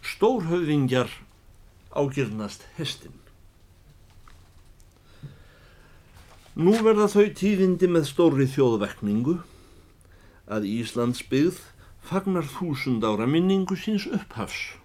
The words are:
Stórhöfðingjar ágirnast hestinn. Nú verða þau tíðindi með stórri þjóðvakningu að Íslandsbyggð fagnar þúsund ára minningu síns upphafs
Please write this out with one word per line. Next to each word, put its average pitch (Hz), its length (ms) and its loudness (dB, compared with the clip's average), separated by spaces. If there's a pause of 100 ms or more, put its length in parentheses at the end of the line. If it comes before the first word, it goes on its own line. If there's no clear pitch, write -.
Stórhöfðingjar 156 1120 0 (800)
ágirnast 127 720 -4 (140)
hestinn. - 360 -10 (3500)
Nú 180 240 6
verða 214 300 4
þau 208 160 6 (100)
tíðindi 185 480 2
með 165 240 2
stórri 139 400 4
þjóðvakningu 117 880 0 (1120)
að 107 220 -4
Íslandsbyggð 123 880 -2 (420)
fagnar 180 480 -2
þúsund 131 560 -4
ára 107 240 0
minningu 185 480 0
síns 214 320 -4
upphafs - 600 -8 (120)